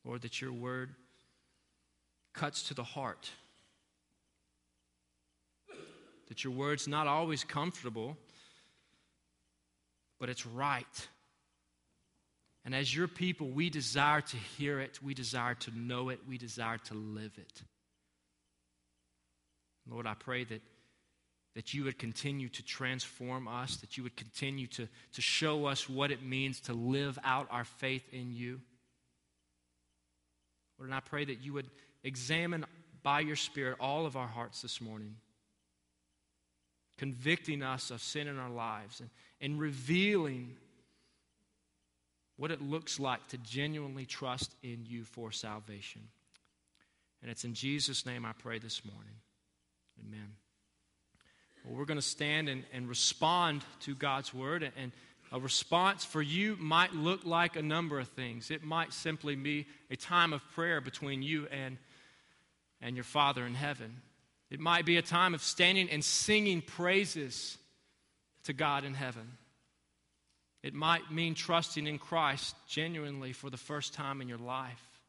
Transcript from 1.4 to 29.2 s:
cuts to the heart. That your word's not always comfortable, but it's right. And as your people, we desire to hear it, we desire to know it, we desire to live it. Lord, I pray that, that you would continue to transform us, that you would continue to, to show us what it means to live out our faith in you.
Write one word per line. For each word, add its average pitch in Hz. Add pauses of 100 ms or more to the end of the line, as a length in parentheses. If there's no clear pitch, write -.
cuts -
to -
the 127
heart. 117 (3000)
That -
your 131
word's 139
not 147
always 156
comfortable, 139 (2000)
but 127
it's 123
right. 127 (1600)
And 127
as 131
your 170
people, 175
we 151
desire 143
to -
hear 139
it, 135
we 139
desire 123
to 120
know 123
it, 127
we 127
desire 113
to -
live 107
it. - (2250)
Lord, 117
I 107
pray 123
that, 113 (960)
that -
you 143
would 131
continue 131
to -
transform 127
us, 123
that -
you 131
would 123
continue 135
to, 117 (260)
to 127
show 151
us 135
what 139
it 131
means 131
to -
live 127
out 131
our 120
faith 131
in 123
you. 123 (2250)